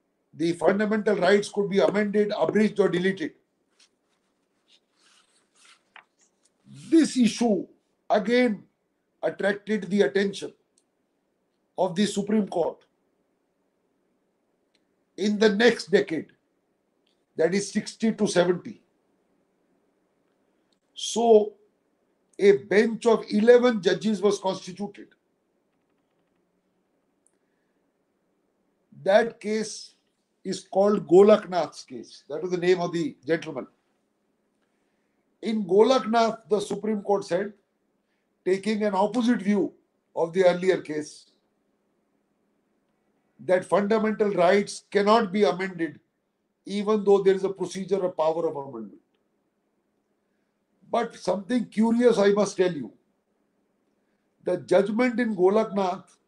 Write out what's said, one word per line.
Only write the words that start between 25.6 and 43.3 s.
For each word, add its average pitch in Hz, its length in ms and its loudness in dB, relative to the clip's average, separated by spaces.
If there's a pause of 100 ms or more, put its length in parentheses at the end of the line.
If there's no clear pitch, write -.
That 226 380 2
case 214 540 -8 (500)
is 185 160 -8
called 196 460 0
Golaknath's 185 800 4
case. - 440 -20
That 156 140 -8
was 180 80 -8
the 180 60 -2
name 175 240 0
of 170 120 -4
the 165 240 -6 (100)
gentleman. 156 400 -6 (1800)
In 214 220 -4
Golaknath, 226 840 2
the 202 120 0
Supreme 202 420 -6
Court 196 220 -2
said, 202 280 -6 (920)
taking 202 380 -2
an 208 120 -2
opposite 208 480 0
view 196 300 0 (440)
of 165 160 -2
the 185 120 2
earlier 180 360 2
case, - 460 -12 (2250)